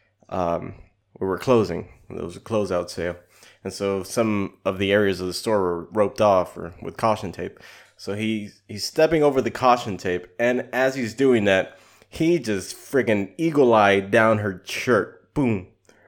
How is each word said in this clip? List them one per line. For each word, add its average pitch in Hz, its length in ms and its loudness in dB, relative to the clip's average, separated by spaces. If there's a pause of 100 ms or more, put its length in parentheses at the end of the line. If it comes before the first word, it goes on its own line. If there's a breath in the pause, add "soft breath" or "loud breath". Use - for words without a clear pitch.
(300 soft breath)
um, 90 460 -4 (440)
we 95 80 -4
were 90 100 -2
closing. 98 520 0 (200)
It 85 140 -10
was 87 140 -10
a - 20 -18
closeout 92 500 -4
sale. 85 280 -6 (460 soft breath)
And 95 100 -8
so 98 300 -4
some 107 640 -2
of 95 140 -4
the 98 120 0
areas 98 300 2
of 90 60 -4
the 87 60 -6
store 107 280 -2
were 87 300 -2
roped 104 300 0
off 95 360 4
or 85 240 -12
with - 160 -12
caution 107 340 -2
tape. - 280 -10 (380 loud breath)
So - 160 -8
he, 107 360 -4 (180)
he's 104 180 -10
stepping 156 360 2
over 135 200 4
the 110 100 -2
caution 123 460 0
tape. - 300 -4 (120)
And 123 320 0
as 131 240 0
he's 113 180 -6
doing 123 320 4
that, 95 320 2 (300 soft breath)
he 165 320 0
just 104 360 -6
friggin' 107 640 -2
eagle-eyed 110 720 4
down 110 300 4
her 98 260 -6
shirt. - 680 -2
Boom. 113 320 -2 (400 soft breath)